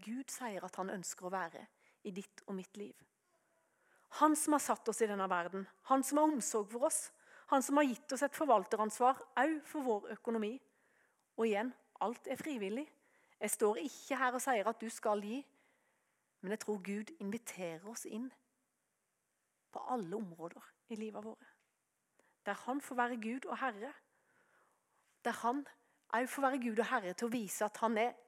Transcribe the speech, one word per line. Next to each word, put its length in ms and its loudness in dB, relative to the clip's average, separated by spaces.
Gud 260 -6
sier 320 -6
at 140 -10
han 160 -4
ønsker 340 -8
å 60 -4
være 320 -4
i 80 -6
ditt 340 -12
og 140 -4
mitt 160 -16
liv. 180 -10
Han 160 8
som 180 2
har 80 4
satt 300 0
oss 80 -2
i 80 4
denne 240 0
verden, 320 -2
han 160 6
som 160 2
har 80 8
omsorg 460 0
for 160 2
oss, 160 -2
han 160 6
som 160 4
har 80 8
gitt 240 -4
oss 100 0
et 140 0
forvalteransvar, 880 4
også 320 2
for 160 -2
vår 300 0
økonomi. 340 -2
Og 80 4
igjen, 240 2
alt 280 -2
er 100 -4
frivillig. 460 -4
Jeg 100 -2
står 320 2
ikke 380 -6
her 160 2
og 60 -2
sier 280 2
at 100 -6
du 120 -6
skal 320 0
gi, 160 -4
men 120 -2
jeg 80 -8
tror 200 -4
Gud 280 -4
inviterer 680 -6
oss 160 -10
inn 220 -6
på 180 -8
alle 280 -4
områder 460 -10
i 60 -8
livet 260 -8
våre. 260 -16
Der 200 -2
han 160 0
får 160 -4
være 240 2
Gud 240 -4
og 120 -4
Herre, 340 -4
der 200 -2
han 200 0
også 220 0
får 80 -2
være 200 2
Gud 200 0
og 80 2
Herre 240 0
til 140 -2
å 40 -2
vise 320 -2
at 180 -4
han 160 4
er 180 2